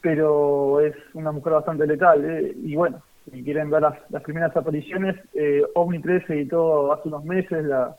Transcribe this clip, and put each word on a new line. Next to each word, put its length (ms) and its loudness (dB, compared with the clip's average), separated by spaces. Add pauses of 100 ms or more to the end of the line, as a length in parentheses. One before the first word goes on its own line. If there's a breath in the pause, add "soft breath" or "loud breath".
pero 800 2
es 140 0 (180)
una 180 -6
mujer 220 -2
bastante 320 0
letal, 380 4
¿eh? 300 -4 (100)
Y 120 -6
bueno, 260 0 (300)
si 120 -14
quieren 260 -4
ver 120 2
las, 140 2 (140)
las 140 -10
primeras 320 -4
apariciones, 600 -2 (180)
eh, 300 2 (120)
Omni 240 0
tres 300 -2
editó 640 2
hace 160 -4
unos 160 -8
meses 420 -4
la 340 -2